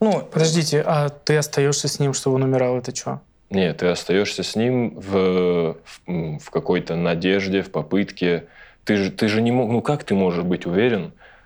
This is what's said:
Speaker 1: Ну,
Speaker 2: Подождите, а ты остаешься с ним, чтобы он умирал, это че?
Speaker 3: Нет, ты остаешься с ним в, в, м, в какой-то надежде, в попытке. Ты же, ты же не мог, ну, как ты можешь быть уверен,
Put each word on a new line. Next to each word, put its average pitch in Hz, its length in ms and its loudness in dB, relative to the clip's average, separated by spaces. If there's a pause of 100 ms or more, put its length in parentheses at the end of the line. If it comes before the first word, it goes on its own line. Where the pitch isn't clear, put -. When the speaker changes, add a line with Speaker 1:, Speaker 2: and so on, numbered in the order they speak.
Speaker 1:
Ну, 190 220 2 (100)
Speaker 2:
Подождите, 156 540 2
а 147 220 2
ты 151 280 0
остаешься 143 520 0
с - 120 -4
ним, 139 140 0
чтобы 131 220 0
он 131 80 2
умирал, 127 340 2
это 131 140 -8
че? 131 280 -8 (300)
Speaker 3:
Нет, 90 280 0
ты 90 100 2
остаешься 95 540 0
с - 140 -6
ним 120 440 0
в, 90 840 0
в, - 240 -20
м, 80 300 -4
в - 120 -18
какой-то 85 460 -2
надежде, 92 680 0
в - 80 -8
попытке. 87 760 -2 (400)
Ты 107 120 2
же, 95 140 0
ты 107 180 -2
же 110 140 2
не 120 100 2
мог, 123 180 0
ну, 117 120 0
как 147 220 -2
ты 104 100 -2
можешь 87 300 0
быть 90 220 -2
уверен, 95 460 0 (340)